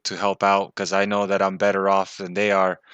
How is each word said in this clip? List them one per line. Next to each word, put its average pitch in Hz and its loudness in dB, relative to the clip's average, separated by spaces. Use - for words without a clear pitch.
to 95 -8
help 98 -2
out, 98 2
'cause 92 -4
I 98 2
know 101 -2
that 98 0
I'm 95 0
better 98 2
off 98 0
than 90 -10
they 101 0
are, 95 2